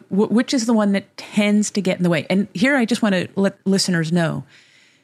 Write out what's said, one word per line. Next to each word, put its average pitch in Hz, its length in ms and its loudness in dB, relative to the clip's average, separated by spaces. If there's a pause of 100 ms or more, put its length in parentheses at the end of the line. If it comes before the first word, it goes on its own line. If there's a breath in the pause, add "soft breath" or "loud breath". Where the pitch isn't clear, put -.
w-, 196 200 0
which 247 240 0
is 233 120 0
the 240 60 0
one 208 220 2
that 196 240 -6
tends 208 540 0
to 208 100 -2
get 180 160 -2
in 180 60 -2
the 175 60 2
way? 160 200 0
And 190 240 0
here 262 240 2
I 233 80 2
just 226 160 -2
want 202 140 2
to 175 200 -2
let 196 220 0 (100)
listeners 175 460 0
know, 151 320 -2 (580 soft breath)